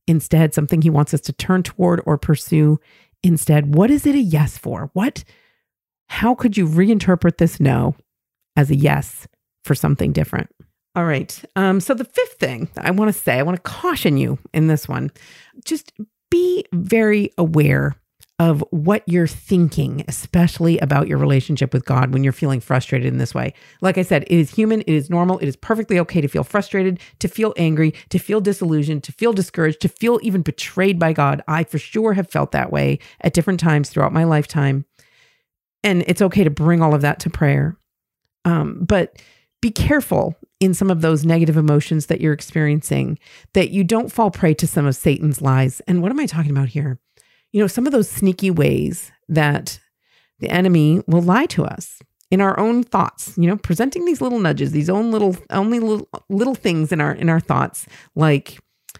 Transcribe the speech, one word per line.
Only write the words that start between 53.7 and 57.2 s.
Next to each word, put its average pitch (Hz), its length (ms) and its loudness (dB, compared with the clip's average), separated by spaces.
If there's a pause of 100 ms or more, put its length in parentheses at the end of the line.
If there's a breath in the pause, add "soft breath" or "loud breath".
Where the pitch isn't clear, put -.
these 339 160 -2
little 247 200 -2
nudges, 143 320 -2
these 156 180 -2
own 220 200 -2
little, 208 260 0 (120)
only 220 300 -2
little, 220 280 -2 (220)
little 233 260 -2
things 160 380 -2
in 160 80 -2
our, 147 120 -2
in 165 180 -2